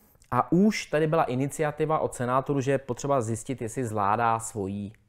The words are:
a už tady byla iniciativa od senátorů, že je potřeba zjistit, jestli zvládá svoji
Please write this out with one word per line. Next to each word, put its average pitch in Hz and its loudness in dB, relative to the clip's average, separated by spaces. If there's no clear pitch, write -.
a 123 2
už 196 4
tady 156 0
byla 160 2
iniciativa 147 -2
od - -2
senátorů, 131 0
že 131 0
je 135 4
potřeba 135 -2
zjistit, 113 -6
jestli 117 -4
zvládá 110 2
svoji 101 -6